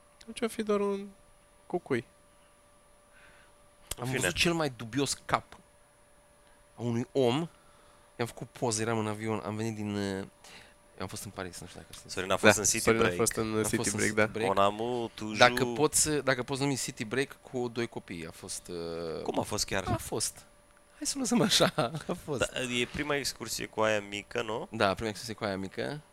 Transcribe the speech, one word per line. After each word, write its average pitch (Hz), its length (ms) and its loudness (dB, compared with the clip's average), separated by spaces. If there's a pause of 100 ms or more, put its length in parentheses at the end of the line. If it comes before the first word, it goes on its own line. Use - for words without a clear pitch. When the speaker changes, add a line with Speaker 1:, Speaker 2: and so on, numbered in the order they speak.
(200)
Speaker 1:
Atunci - 200 -12
o 226 80 0
fi - 140 -6
doar 208 180 2
un 202 260 -2 (600)
cucui. 135 380 -2 (1900)
Speaker 2:
În 127 60 -10
Speaker 3:
Am 127 40 -4
Speaker 2:
fine. 131 120 0
Speaker 3:
văzut 170 160 2
cel 175 180 4
mai 160 240 2
dubios 120 380 -2 (100)
cap - 320 -2 (1160)
a - 80 -10
unui 120 300 0
om. 139 360 4 (720)
I-am 120 80 0
făcut - 220 -10
poze, 113 340 0
eram 113 160 0
în 107 80 2
avion, 107 380 -2
am 107 120 -4
venit 110 180 -2
din... 104 200 -2
Uh, 98 300 -2 (760)
am 92 60 -6
fost - 180 -10
în 107 60 -10
Paris, 92 300 -10
nu 87 60 -14
știu 82 140 -16
dacă - 120 -18
știți. - 220 -14
Speaker 2:
Sorin 95 160 -2
a 95 60 4
fost 107 180 10
Speaker 1:
Da, 104 60 0
Speaker 2:
în 98 60 2
City 113 160 2
Speaker 1:
Sorin 113 180 4
a - 20 6
Speaker 2:
Break. 90 140 4
Speaker 1:
fost 110 200 0
în, 113 160 0
uh, 110 40 0
Speaker 3:
Am 107 60 2
Speaker 1:
City 107 140 0
Speaker 3:
fost 113 120 2
în 104 80 -2
Speaker 1:
Break, 104 120 2
Speaker 3:
City 107 120 2
Speaker 1:
da. 107 60 6
Speaker 3:
Break. 107 280 -2
Speaker 2:
Mon 98 100 6
amour, 113 500 0
toujours. 107 240 -6
Speaker 3:
Dacă 123 260 8
pot 127 300 2
să, 151 260 2
dacă 131 220 0
poți 131 180 -4
numi 139 160 0
City 127 280 -6
Break 123 320 -2 (140)
cu 123 180 -2
doi 117 180 -2
copii, 90 400 -10
a 82 40 -10
fost... - 380 -12
Uh, 85 540 -6
Speaker 2:
Cum - 160 -4
a - 40 0
fost 104 220 -2
chiar? 98 220 -2
Speaker 3:
A - 100 0
fost. - 380 -4 (600)
Hai 302 100 -8
să - 120 -4
lăsăm 233 220 2
așa, - 360 6
<laughs> 147 320 -2
a 180 160 -4
fost. 135 280 -2
Speaker 2:
Da, - 80 -4
e 123 320 0
prima 147 240 -2
excursie 120 500 -6
cu - 140 -4
aia 107 200 4
mică, 101 420 -6
nu? 117 280 -6
Speaker 3:
Da, 104 240 2
prima 117 140 -4
excursie 107 260 -6
cu - 100 -8
aia 101 120 0
mică. 117 440 -6 (120)